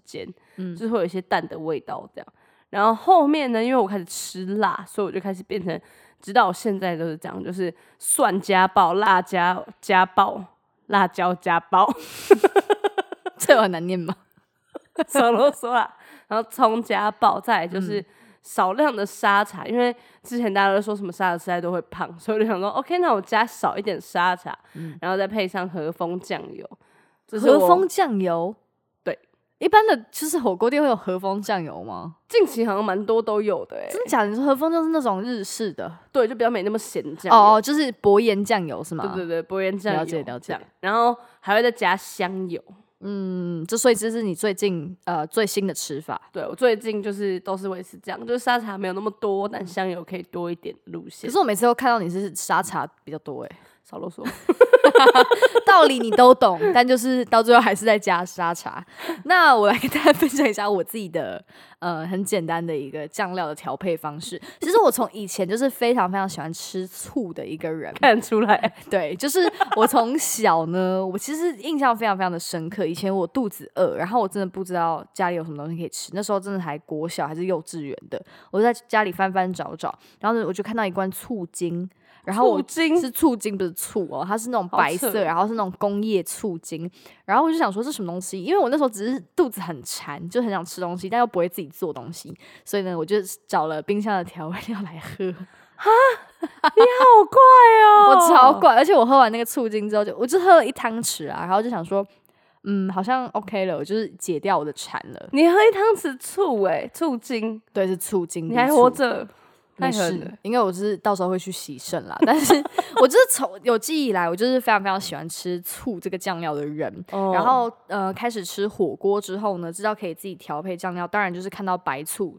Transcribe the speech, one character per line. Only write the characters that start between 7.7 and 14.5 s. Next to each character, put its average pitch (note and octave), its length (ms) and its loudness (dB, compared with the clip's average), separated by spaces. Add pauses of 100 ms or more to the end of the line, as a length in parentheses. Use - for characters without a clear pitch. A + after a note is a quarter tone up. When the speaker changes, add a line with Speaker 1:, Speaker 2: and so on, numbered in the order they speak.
Speaker 1:
蒜 G3+ 440 0
加 F#3+ 260 2
爆、 F3+ 280 2
辣 G3 260 2
加， F3+ 420 -2 (160)
加 F#3 260 4
爆、 G3 380 0 (440)
辣 G3 200 2
椒 F3+ 280 -2
加 E3+ 220 0
爆。 F#3 320 2 (680)
<laughs> - 800 -4
Speaker 2:
这 - 160 4
有 A3+ 60 6
很 G3 100 0
难 E3+ 160 -6
念 F#3 100 -4
吗？ E3 160 -6 (920)